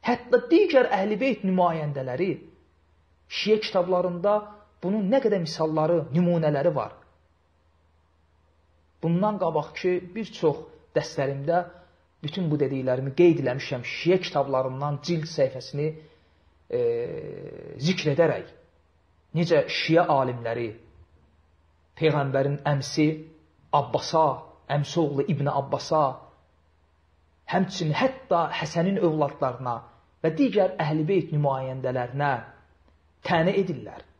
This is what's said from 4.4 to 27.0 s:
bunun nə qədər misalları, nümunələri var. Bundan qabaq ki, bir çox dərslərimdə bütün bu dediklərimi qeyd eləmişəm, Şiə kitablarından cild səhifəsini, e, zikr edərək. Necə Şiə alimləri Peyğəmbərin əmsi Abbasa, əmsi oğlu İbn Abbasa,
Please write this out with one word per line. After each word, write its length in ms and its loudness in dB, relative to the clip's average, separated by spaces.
bunun 340 -2
nə 100 4
qədər 220 2
misalları, 560 0
nümunələri 640 2
var. 200 -6
Bundan 320 2
qabaq 300 -2
ki, 120 -2
bir 200 -8
çox 300 0
dərslərimdə 640 -2
bütün 280 -4
bu 80 0
dediklərimi 560 -2
qeyd 300 6
eləmişəm, 420 -4
Şiə 380 0
kitablarından 840 -2
cild 240 -2
səhifəsini, 560 -2
e, 100 0
zikr 300 0
edərək. 340 2
Necə 320 4
Şiə 400 2
alimləri 560 -2
Peyğəmbərin 680 2
əmsi 400 0
Abbasa, 540 2
əmsi 300 -2
oğlu 260 0
İbn 240 0
Abbasa, 500 0